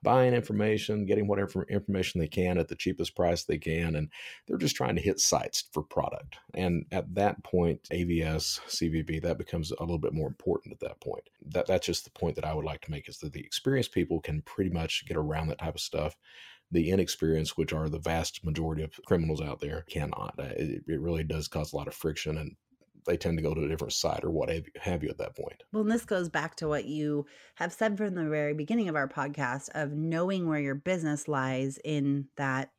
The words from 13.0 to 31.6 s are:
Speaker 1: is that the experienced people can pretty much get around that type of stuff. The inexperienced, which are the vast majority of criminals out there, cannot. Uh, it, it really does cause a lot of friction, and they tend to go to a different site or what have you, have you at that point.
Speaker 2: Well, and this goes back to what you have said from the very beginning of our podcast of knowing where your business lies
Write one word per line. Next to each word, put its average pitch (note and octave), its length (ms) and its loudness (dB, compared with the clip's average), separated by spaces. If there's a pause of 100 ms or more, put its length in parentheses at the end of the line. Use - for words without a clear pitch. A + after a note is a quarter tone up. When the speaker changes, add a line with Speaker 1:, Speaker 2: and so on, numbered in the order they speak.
Speaker 1:
is - 120 -14
that D2 140 -8
the - 120 -10
experienced C3+ 460 0
people E2 300 2
can D#2 200 -2
pretty F#2+ 300 -2
much D#2+ 340 -2
get E2+ 120 -2
around D#2 320 0
that - 100 -4
type D#2+ 160 -4
of - 60 -6
stuff. - 360 -2 (540)
The E2+ 180 4
inexperienced, D#2+ 680 2
which D#2 160 2
are D#2 160 0
the D#2 120 -2
vast E2 440 -2
majority D#2+ 380 0
of D#2 240 -8
criminals D#2+ 340 4
out D2 200 -4
there, D2 280 -4
cannot. - 520 -4
Uh, C#2 160 -6
it, D2+ 320 -2
it D#2+ 120 -2
really D#2+ 240 0
does D#2 240 -2
cause D#2 260 -4
a - 20 -4
lot C#2+ 120 -4
of - 60 -10
friction, D#2 460 -2
and D2+ 160 -8 (520)
they F2 100 4
tend E2+ 180 0
to D#2 80 0
go D#2+ 120 2
to D#2+ 80 0
a C#2 40 0
different D#2+ 260 -2
site - 300 0
or E2 60 0
what D#2 200 0
have E2 180 -2
you, - 120 -16
have F2+ 220 0
you - 80 -2
at - 80 -6
that - 180 -6
point. - 280 -10 (100)
Speaker 2:
Well, G#3+ 80 2
and G#3+ 100 4
this A#3 140 2
goes F3+ 240 0
back D#3 280 -2
to D#3+ 100 -2
what D3+ 180 0
you D3 400 0 (300)
have F3 180 -2
said G#3+ 240 0
from G3+ 160 0
the E3 160 0
very D3+ 240 2
beginning F#3 360 0
of D#3 60 0
our C#3 140 0
podcast C#3 640 -2
of D3 180 -2
knowing E3 560 0
where D3+ 120 2
your C#3 160 0
business D#3 520 0
lies C3+ 560 0